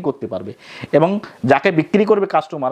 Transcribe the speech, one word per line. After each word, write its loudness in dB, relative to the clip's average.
করতে -6
পারবে, -10
এবং 4
যাকে 4
বিক্রি 0
করবে 2
কাস্টমার -2